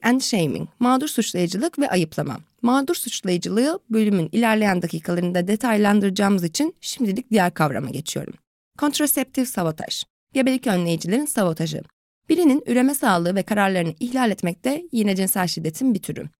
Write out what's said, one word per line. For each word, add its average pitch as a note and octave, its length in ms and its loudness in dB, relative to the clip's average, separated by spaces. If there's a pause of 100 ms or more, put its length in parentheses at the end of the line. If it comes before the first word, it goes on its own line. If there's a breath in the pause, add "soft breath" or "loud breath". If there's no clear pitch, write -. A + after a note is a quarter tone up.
and B3+ 160 2
shaming, D#3+ 480 -2 (100)
mağdur B3+ 280 2
suçlayıcılık G3 720 -2
ve C#4 100 0
ayıplama. D#3+ 500 -2 (220)
Mağdur C4+ 340 2
suçlayıcılığı G#3 840 -2 (100)
bölümün G#3 420 2
ilerleyen G#3+ 500 2
dakikalarında F3 680 -2
detaylandıracağımız G3+ 960 2
için C#4+ 380 -2
şimdilik A3 500 -4
diğer F3+ 220 4
kavrama C#3 360 0
geçiyorum. - 440 -8 (460)
Contraceptive C#4+ 680 0
sabotaj, - 580 -4 (300)
gebelik C4 340 2
önleyicilerin F3+ 580 0
sabotajı. E3 560 -2 (480)
Birinin D#4 360 4
üreme B3 300 2
sağlığı F#3 400 2
ve F#3+ 80 0
kararlarını F#3+ 560 0
ihlal B3 320 0
etmek F3 340 -4
de D#4 260 -4
yine G#3 240 2
cinsel F#3 320 0
şiddetin E3 460 -2
bir F#3 80 -2
türü. D3+ 280 -10 (100)